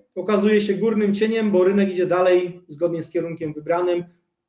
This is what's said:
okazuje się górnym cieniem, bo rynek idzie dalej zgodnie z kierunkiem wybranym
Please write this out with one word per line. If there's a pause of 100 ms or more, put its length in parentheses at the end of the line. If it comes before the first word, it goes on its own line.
(140)
okazuje
się
górnym
cieniem,
bo
rynek
idzie
dalej
zgodnie
z
kierunkiem
wybranym (440)